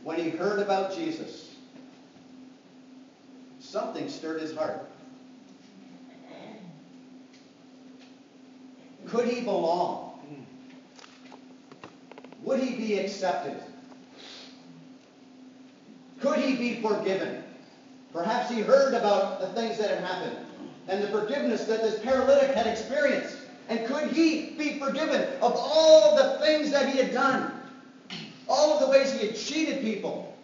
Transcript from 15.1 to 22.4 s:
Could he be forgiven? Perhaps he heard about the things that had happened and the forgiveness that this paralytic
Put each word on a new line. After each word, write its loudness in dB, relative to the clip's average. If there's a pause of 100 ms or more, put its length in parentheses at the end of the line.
Could 0
he 0
be -4
forgiven? -2 (720)
Perhaps -2
he -2
heard 6
about 0
the -4
things -4
that -2
had -2
happened -6 (500)
and -2
the -2
forgiveness -2
that 0
this 0
paralytic 4